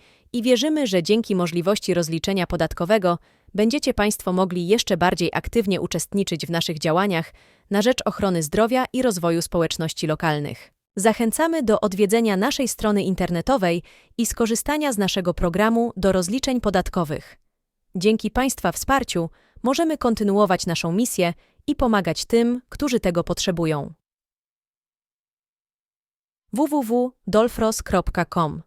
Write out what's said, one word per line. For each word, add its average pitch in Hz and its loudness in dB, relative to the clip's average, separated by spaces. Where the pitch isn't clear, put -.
i 240 -4
wierzymy, 262 2
że 185 2
dzięki 214 2
możliwości 175 0
rozliczenia 170 -2
podatkowego 175 0
będziecie 226 0
Państwo 202 0
mogli 180 0
jeszcze 208 2
bardziej 175 2
aktywnie 190 0
uczestniczyć 175 -4
w 160 -8
naszych 165 -2
działaniach 170 0
na 202 2
rzecz 254 2
ochrony 190 0
zdrowia 220 2
i 254 0
rozwoju 170 2
społeczności 160 -2
lokalnych. 151 -4
Zachęcamy 233 2
do 214 2
odwiedzenia 208 2
naszej 240 0
strony 208 0
internetowej 175 0
i 226 0
skorzystania 277 0
z 196 -2
naszego 180 0
programu 214 0
do 185 2
rozliczeń 220 0
podatkowych. 175 -2
Dzięki 214 2
Państwa 247 -2
wsparciu 247 -2
możemy 311 0
kontynuować 202 2
naszą 170 -2
misję 180 0
i 294 -2
pomagać 202 0
tym, 240 2
którzy 247 0
tego 175 0
potrzebują. 165 -2
W 285 0
W 294 0
W 247 0
dolfros 220 0
kropka 175 -2
com. 160 -2